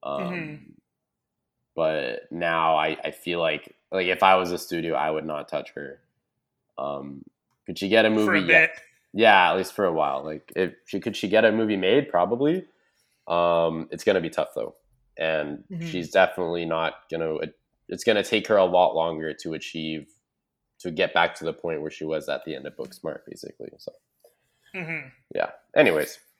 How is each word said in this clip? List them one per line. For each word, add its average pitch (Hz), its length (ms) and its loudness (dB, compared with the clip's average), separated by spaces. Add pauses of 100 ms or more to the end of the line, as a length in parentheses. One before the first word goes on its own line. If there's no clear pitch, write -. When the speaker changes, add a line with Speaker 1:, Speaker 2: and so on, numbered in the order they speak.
Speaker 1:
Um, 71 200 -6
Speaker 2:
Mm-hmm. 165 480 -10 (1040)
Speaker 1:
but 78 560 -2
now 82 460 0
I, 78 280 0
I 78 60 -6
feel 85 300 -6
like, 78 340 -4 (160)
like, 92 160 -2
if 90 160 0
I 95 140 8
was 90 140 0
a 87 80 -4
studio, 82 360 -4
I 73 160 0
would 78 160 -4
not 76 220 -8
touch 73 240 -8
her. 71 280 -14 (760)
Um, 69 440 -8 (440)
could 90 120 -10
she 98 120 -4
get 110 160 6
a - 20 6
Speaker 2:
For 110 60 2
a 110 260 2
Speaker 1:
movie - 120 0
yet? 165 220 6
Speaker 2:
bit. - 80 -20 (300)
Speaker 1:
Yeah, 95 380 8
at 85 80 2
least 95 160 -4
for 107 100 0
a 90 80 2
while. 71 320 -2
Like, 76 320 -12
if 90 160 0 (140)
she, 101 140 -6
could 107 160 -6
she 107 120 -6
get 110 160 4
a 110 80 6
movie 107 240 0
made? 104 320 2
Probably. 123 560 0 (640)
Um, 85 640 2
it's - 140 -10
gonna 95 180 4
be 82 80 -6
tough - 240 -4
though, - 200 -8 (440)
and 78 520 -4
Speaker 2:
Mm-hmm. 87 160 -10
Speaker 1:
she's 87 240 -8
definitely 87 540 2
not 82 300 -2 (160)
gonna, 80 260 -4 (520)
it's - 160 -10
gonna 104 200 2
take 107 240 -2
her 110 80 4
a 98 80 6
lot 90 320 4
longer 80 380 -4
to 82 180 -10
achieve, 78 560 -8 (720)
to 90 100 -8
get 85 240 0
back 85 220 2
to - 80 -14
the 80 80 -4
point 80 300 -6
where 78 80 -8
she - 140 -14
was 78 260 -6
at 69 160 -6
the 73 100 -10
end 67 100 -12
of 73 80 -14
Booksmart, 65 540 -12
basically. - 400 -16 (100)
So, - 140 -16 (840)
Speaker 2:
Mm-hmm. 160 340 -8 (260)
Speaker 1:
yeah. 50 160 -2 (260)
Anyways. 90 420 4 (220)